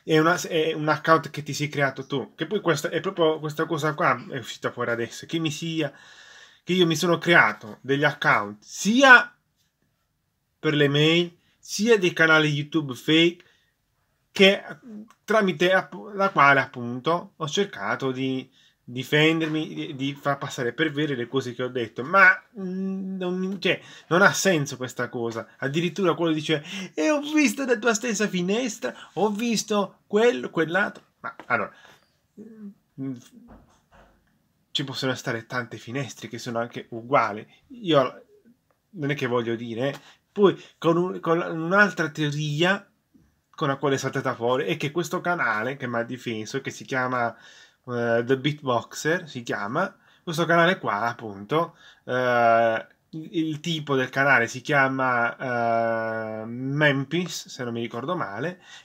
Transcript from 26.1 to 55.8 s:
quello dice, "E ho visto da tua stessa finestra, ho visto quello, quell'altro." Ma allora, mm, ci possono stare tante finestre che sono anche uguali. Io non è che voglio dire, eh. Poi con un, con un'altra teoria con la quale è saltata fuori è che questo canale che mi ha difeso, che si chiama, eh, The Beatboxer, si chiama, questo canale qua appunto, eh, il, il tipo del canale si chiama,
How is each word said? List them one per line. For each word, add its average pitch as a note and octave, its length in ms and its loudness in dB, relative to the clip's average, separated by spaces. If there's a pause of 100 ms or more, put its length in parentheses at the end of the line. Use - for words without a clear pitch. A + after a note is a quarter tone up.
quello E3 180 0
dice, D3+ 320 0 (300)
"E D#4 180 0
ho D4 80 2
visto D4 440 0
da A#3+ 140 0
tua A3+ 160 2
stessa G#3+ 320 -2
finestra, G3 640 -4 (220)
ho G3 160 0
visto G#3 800 -2
quello, G#3+ 420 2
quell'altro." E3+ 540 -2 (160)
Ma - 160 -12 (100)
allora, G#2+ 260 -2 (1300)
mm, C3+ 140 -8 (1600)
ci - 100 -6
possono C3 320 -4
stare A#2 320 -6
tante B2 300 -8
finestre A#2 500 -10
che A#2 120 -12
sono A#2 200 -6
anche A#2+ 320 -8
uguali. A2+ 560 0 (220)
Io E3 560 0 (640)
non D3 200 -6
è D3 40 -2
che C#3+ 120 -4
voglio A#2+ 280 0
dire, A#2 360 -4
eh. C#3 80 -12 (340)
Poi G3 280 4 (160)
con E3 200 2
un, F3+ 240 -2
con E3+ 180 2
un'altra F3 720 0
teoria D3+ 720 0 (720)
con D#3 120 0
la C3+ 80 0
quale C#3 180 0
è C3 40 0
saltata B2+ 360 -4
fuori B2 300 0
è F3+ 120 -2
che D3+ 140 -6
questo E3+ 300 -4
canale C3 560 -2
che C3+ 100 -10
mi A#2+ 120 -4
ha A#2 40 -2
difeso, A#2+ 580 -8
che B2 120 -10
si - 120 -16
chiama, B2+ 520 -2
eh, A#2+ 920 -4
The C3+ 100 2
Beatboxer, D3 920 -4
si B2 160 -12
chiama, A#2 520 -4 (280)
questo E3 200 -2
canale E3+ 360 4
qua G#2+ 220 -2
appunto, A#2+ 720 -4 (260)
eh, A#2+ 840 4 (240)
il, D#3+ 200 -12
il D#3+ 300 -2
tipo D3+ 340 -4
del B2+ 140 2
canale C3+ 400 4
si B2+ 120 -8
chiama, A#2+ 1800 0